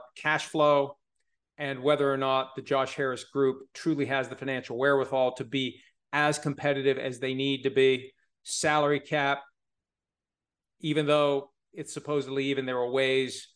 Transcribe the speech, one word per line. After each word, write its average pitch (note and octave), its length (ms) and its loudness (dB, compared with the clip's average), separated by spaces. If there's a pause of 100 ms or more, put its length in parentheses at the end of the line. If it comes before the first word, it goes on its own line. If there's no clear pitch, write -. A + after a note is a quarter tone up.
(160)
cash D#3 300 -2
flow C#3+ 540 2 (580)
and C#3 240 -8
whether C#3 320 4
or C3+ 40 -2
not C3 380 0
the C#3 60 -10
Josh C3 320 0
Harris C3 300 -4
group C3+ 500 0
truly D3 320 -2
has B2+ 240 -2
the A#2+ 60 -10
financial C3 420 -6
wherewithal C3 580 2
to C3+ 80 -8
be B2+ 380 -4 (320)
as D3 240 2
competitive C#3 640 0
as B2+ 200 -6
they C3 140 -4
need C3+ 300 -2
to C3+ 80 0
be. C3 420 2 (300)
Salary D3 560 0
cap, C#3 420 -2 (1400)
even D3+ 280 -2
though C#3+ 440 2 (220)
it's - 180 -12
supposedly C#3 540 -4
even, C3+ 220 -2
there B2+ 100 -2
are B2 140 -2
ways C3 640 0